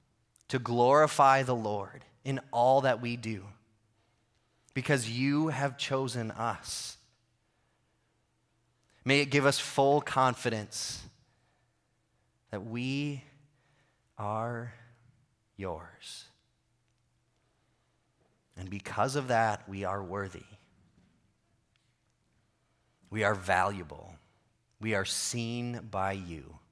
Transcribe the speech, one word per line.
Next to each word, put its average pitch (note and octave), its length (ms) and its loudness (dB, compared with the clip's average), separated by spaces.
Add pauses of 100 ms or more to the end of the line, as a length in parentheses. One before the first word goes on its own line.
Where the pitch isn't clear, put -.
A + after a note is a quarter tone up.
(480)
to C3+ 100 -2
glorify C3+ 840 6
the B2+ 120 0
Lord G#2 500 -6 (200)
in C3+ 160 -4 (120)
all C3 300 6
that B2 180 2
we A#2+ 160 -4
do, A2 280 -8 (1300)
because C3 360 0
you C#3 380 0
have C#3 300 -4
chosen B2 540 -4
us. - 640 -6 (2000)
May C#3 160 6
it C#3+ 60 2
give C#3 200 4
us C#3 120 6
full C#3 440 4
confidence A#2+ 1000 0 (1500)
that G#2 160 -8
we C3+ 580 -6 (920)
are A2+ 560 -6 (840)
yours. E2+ 680 -12 (2250)
And F#2 140 -12
because G#2 460 -2
of C3+ 120 -2
that, A2+ 400 2
we G2 160 -6
are G2 180 -4
worthy. F#2+ 420 -8 (2750)
We G#2+ 140 -2
are G#2 100 4
valuable. F2+ 800 -2 (680)
We A2 140 -2
are G2 100 2
seen A#2+ 840 -4
by G2 220 -2
you. D#2+ 460 -10 (140)